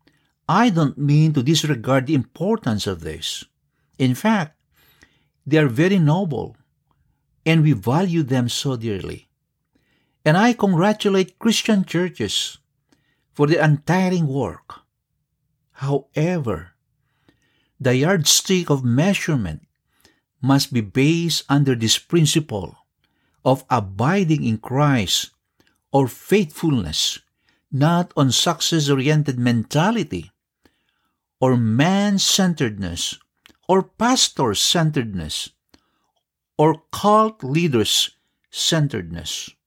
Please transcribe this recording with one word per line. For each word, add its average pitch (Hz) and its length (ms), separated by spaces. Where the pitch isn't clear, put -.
I 214 220
don't 160 260
mean 151 380
to 131 100
disregard 135 640
the 160 80
importance 143 720
of 85 160
this. - 400
In 127 180
fact, 208 400
they 147 120
are 151 100
very 170 320
noble, 151 560
and 160 180
we 151 100
value 160 520
them 120 240
so 131 280
dearly. 98 520
And 156 120
I 226 160
congratulate 196 840
Christian 214 460
churches 160 720
for 147 140
the 151 160
untiring 170 640
work. 135 540
However, 139 880
the 127 180
yardstick 170 720
of 139 160
measurement 127 840
must 135 300
be 120 80
based 151 680
under 139 280
this 113 200
principle 151 800
of 131 260
abiding 143 720
in 110 140
Christ 131 720
or 139 160
faithfulness, 147 1120
not 170 440
on 135 160
success-oriented 147 1080
mentality, 123 920
or 127 160
man-centeredness, 143 1600
or 185 160
pastor-centeredness, 143 1700
or 156 240
cult 220 500
leaders-centeredness. 127 2000